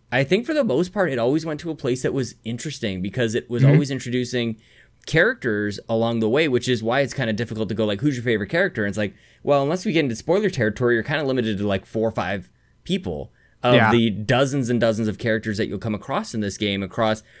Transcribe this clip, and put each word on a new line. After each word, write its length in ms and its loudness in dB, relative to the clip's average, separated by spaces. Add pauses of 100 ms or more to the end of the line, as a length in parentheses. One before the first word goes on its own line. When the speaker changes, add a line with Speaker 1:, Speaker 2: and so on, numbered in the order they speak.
(120)
Speaker 1:
I 100 2
think 220 0
for 80 -4
the 120 2
most 280 0
part, 180 0
it 80 -2
always 280 0
went 140 -6
to 100 -8
a 40 -4
place 280 -2
that 100 -2
was 220 -4 (100)
interesting 560 -6
because 340 -2
it 140 -2
was 140 0
Speaker 2:
Mm-hmm. 100 8
Speaker 1:
always 180 4
introducing 680 -4 (480)
characters 840 0
along 320 2
the 80 2
way, 180 4
which 220 0
is 140 0
why 180 0
it's 140 -2
kinda 180 -2
difficult 380 -4
to 40 -2
go, 120 0
like, 140 -2
"Who's 160 0
your 80 -8
favorite 260 0
character?" 340 0
And 60 -2
it's 80 -6
like, 160 -2 (280)
well, 200 2
unless 240 -2
we 60 0
get 120 2
into 100 -2
spoiler 360 0
territory, 440 2
you're 80 2
kinda 220 -2
limited 340 0
to, 80 -2
like, 200 -2
four 200 -2
or 60 0
five 380 -4 (340)
people 480 -6 (300)
of 120 6
Speaker 2:
Yeah. 160 6
Speaker 1:
the 200 4
dozens 580 0
and 100 2
dozens 300 2
of 80 -4
characters 400 -2
that 120 0
you'll 100 -6
come 160 -4
across 400 -6
in 60 -2
this 180 -4
game, 240 -2
across 400 0 (180)